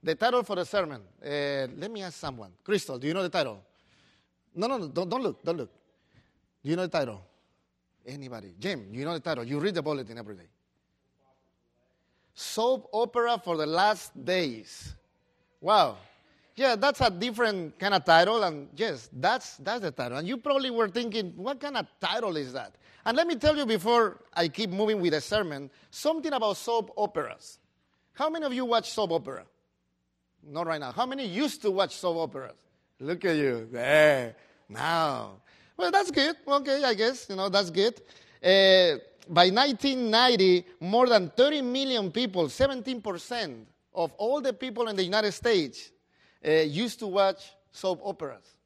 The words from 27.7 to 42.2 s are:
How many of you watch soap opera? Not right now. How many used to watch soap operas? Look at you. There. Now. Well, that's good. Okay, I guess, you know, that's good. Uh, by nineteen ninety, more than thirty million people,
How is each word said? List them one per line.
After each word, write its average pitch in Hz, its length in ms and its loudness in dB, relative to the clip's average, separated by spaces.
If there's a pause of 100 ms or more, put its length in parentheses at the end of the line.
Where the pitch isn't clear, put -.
How 311 180 -2
many 320 160 -4
of 254 40 -2
you 254 140 -2
watch 226 240 0
soap 196 220 -2
opera? 135 340 -4 (1000)
Not 151 220 -6
right 160 140 -4
now. 131 120 -8
How 214 140 -2
many 262 220 -6
used 220 340 -4
to 208 80 0
watch 190 260 0
soap 170 220 -2
operas? 139 380 -8 (440)
Look 156 260 -6
at 170 100 4
you. 123 360 0
There. 131 640 4 (320)
Now. 131 680 -2 (440)
Well, 349 140 0
that's 381 180 2
good. 302 260 2 (120)
Okay, 277 360 0
I 240 120 2
guess, 226 340 -2
you 196 60 -6
know, 190 120 -2
that's 190 220 2
good. 202 320 0 (420)
Uh, 185 540 8 (320)
by 175 220 6
nineteen 254 580 2
ninety, 214 560 6 (140)
more 214 260 4
than 202 240 4
thirty 285 320 4
million 247 480 -2
people, 185 400 -2